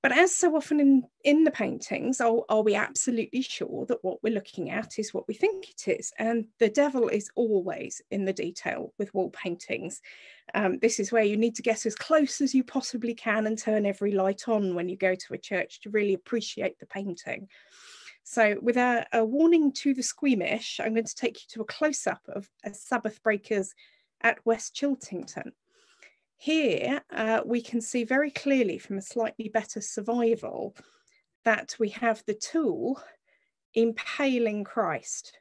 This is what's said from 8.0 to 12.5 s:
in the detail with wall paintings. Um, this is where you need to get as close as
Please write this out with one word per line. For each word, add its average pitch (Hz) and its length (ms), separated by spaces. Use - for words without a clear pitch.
in 196 160
the 190 80
detail - 640
with 196 160
wall 185 160
paintings. - 720
Um, 202 280
this 226 200
is 196 100
where 226 120
you 214 160
need 226 160
to - 80
get 226 240
as 214 80
close 302 480
as 269 120